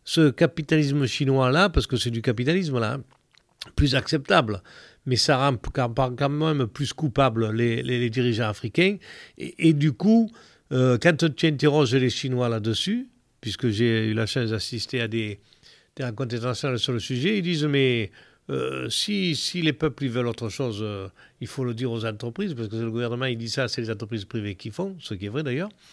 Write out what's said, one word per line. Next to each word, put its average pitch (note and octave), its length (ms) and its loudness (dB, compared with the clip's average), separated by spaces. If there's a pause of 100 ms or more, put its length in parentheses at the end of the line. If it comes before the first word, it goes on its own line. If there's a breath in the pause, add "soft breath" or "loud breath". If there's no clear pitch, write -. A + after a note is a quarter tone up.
ce D#3 260 4
capitalisme D3 760 2
chinois-là, C3+ 640 2
parce C3+ 180 0
que C3 80 -2
c'est A#2+ 160 0
du A#2 100 -2
capitalisme, C3 580 0
là, A2 160 0
hein, - 80 -8 (720)
plus C3+ 180 4
acceptable. C#3 680 2 (440 loud breath)
Mais B2+ 100 0
ça C3+ 220 4
rend C3+ 180 2
quand, B2 640 -2
quand C#3+ 120 0
même D3 380 0
plus C#3 240 -6
coupable A2+ 640 2
les, A#2 280 0
les, B2 180 -2
les A#2+ 100 0
dirigeants A#2 400 0
africains. F3 480 0 (400 loud breath)
Et, - 320 2
et D#3+ 40 8
du D3 200 2
coup, A3 360 4 (440 loud breath)
euh, B2+ 280 4
quand E3 320 4
tu - 140 0
interroges C#3+ 480 2
les B2+ 140 4
Chinois B2 400 -2
là-dessus, A#2 580 -2 (320)
puisque A#2 300 -4
j'ai A2 380 2
eu A2 60 0
la A2 120 0
chance A#2 240 -2
d'assister A2+ 500 -6
à A#2 80 -2
des, A2 320 -4 (560 soft breath)
des C3+ 80 -8
rencontres A#2+ 320 -6
internationales A#2+ 440 -2
sur C3 120 -2
le A#2+ 80 0
sujet, C#3 380 0
ils F#3+ 40 0
disent, « E3 240 0
Mais, C3 460 2 (380 soft breath)
euh, C2 400 -4
si, F#3+ 460 0
si - 260 -4
les D#3 120 2
peuples, C#3+ 320 -2
ils B2+ 40 -2
veulent A#2+ 180 -2
autre A2+ 220 -6
chose, A2 320 -4
euh, G2+ 260 -6 (320 soft breath)
il A#2+ 60 -10
faut C3+ 180 -6
le A#2+ 120 -4
dire A#2+ 160 -4
aux A2+ 120 -4
entreprises, A#2+ 520 -6
parce A2+ 120 -6
que G#2 80 -8
le A2+ 140 -4
gouvernement, A#2+ 360 -4
il B2 120 -2
dit A#2 100 -8
ça, B2 200 -2
c'est - 120 -6
les A2+ 120 -4
entreprises A2 340 -6
privées G#2 300 -6
qui A2 160 -12
font, F#3+ 280 -8
ce - 140 -10
qui G2 140 -8
est - 20 -8
vrai C#3+ 140 -4
d'ailleurs. » D3 260 -4 (240 loud breath)